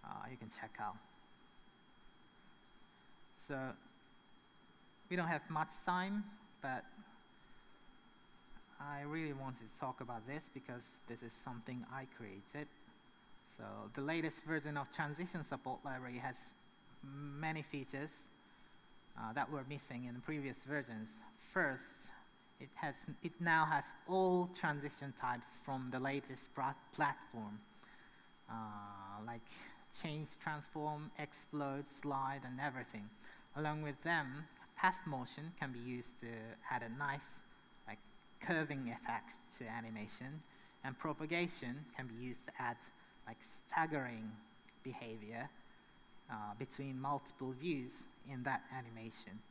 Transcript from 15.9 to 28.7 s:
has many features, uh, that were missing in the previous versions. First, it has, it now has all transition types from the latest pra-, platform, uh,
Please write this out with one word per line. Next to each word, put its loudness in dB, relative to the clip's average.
has -2
many 0
features, -2
uh, -2
that 4
were 0
missing -2
in -4
the -4
previous 0
versions. 0
First, 6
it -10
has, 0
it 0
now 10
has 6
all 10
transition 2
types 2
from 0
the 2
latest 0
pra-, 4
platform, 2
uh, -4